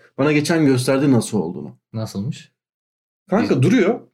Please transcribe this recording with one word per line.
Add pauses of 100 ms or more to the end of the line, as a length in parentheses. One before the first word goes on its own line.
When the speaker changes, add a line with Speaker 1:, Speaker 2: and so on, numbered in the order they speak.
(180)
Speaker 1:
bana
geçen
gösterdi
nasıl
olduğunu. (160)
Speaker 2:
Nasılmış? (800)
Speaker 1:
Kanka
Speaker 2:
Biz
Speaker 1:
duruyor (140)